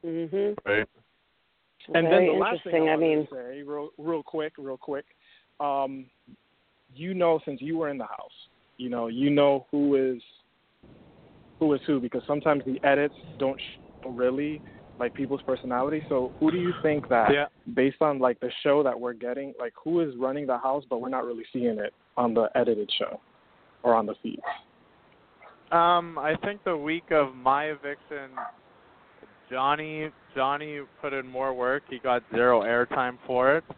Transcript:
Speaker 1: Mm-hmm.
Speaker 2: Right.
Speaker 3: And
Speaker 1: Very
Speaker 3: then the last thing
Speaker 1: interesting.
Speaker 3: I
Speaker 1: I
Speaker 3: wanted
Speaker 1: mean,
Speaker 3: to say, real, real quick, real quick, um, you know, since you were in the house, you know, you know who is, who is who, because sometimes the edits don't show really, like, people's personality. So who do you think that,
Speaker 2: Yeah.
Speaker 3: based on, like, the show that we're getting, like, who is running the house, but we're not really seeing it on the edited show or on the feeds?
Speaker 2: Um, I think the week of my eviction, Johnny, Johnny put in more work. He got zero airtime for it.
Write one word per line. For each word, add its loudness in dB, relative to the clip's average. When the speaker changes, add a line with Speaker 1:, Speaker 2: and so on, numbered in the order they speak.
Speaker 1:
Mm-hmm. -2
Speaker 2:
Right. 2
Speaker 3:
And 4
Speaker 1:
Very 6
Speaker 3:
then 2
the 2
last -2
thing -6
Speaker 1:
interesting. 4
Speaker 3:
I 4
Speaker 1:
I 4
Speaker 3:
wanted 4
Speaker 1:
mean, -2
Speaker 3:
to -16
say, -12
real, -8
real -4
quick, -8
real -10
quick, -8
um, -4
you -6
know, 4
since -8
you -6
were -2
in -6
the -8
house, -16
you -8
know, -4
you 0
know 4
who 2
is, 0
who 4
is 0
who, 2
because -4
sometimes 0
the -4
edits 4
don't -2
show -10
really, -2
like, -4
people's -4
personality. -2
So 0
who 6
do 0
you 0
think 0
that, 6
Speaker 2:
Yeah. 2
Speaker 3:
based 2
on, 2
like, 2
the -4
show 4
that 0
we're -6
getting, -8
like, -8
who 2
is -2
running -2
the 0
house, -2
but -4
we're -6
not -2
really -8
seeing 0
it -6
on 2
the 2
edited 2
show -4
or 4
on 2
the -6
feeds? -8
Speaker 2:
Um, 4
I 0
think -6
the -2
week -4
of 4
my 2
eviction, -10
Johnny, -2
Johnny -2
put -6
in -6
more -4
work. -2
He -10
got 0
zero 6
airtime 0
for 4
it. -4